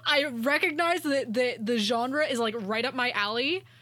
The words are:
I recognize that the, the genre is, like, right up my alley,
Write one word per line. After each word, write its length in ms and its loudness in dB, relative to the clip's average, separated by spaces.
I 200 4
recognize 800 0
that 300 0
the, 280 0
the 180 0
genre 480 0
is, 140 -2
like, 180 0
right 260 -2
up 100 -2
my 180 0
alley, 520 0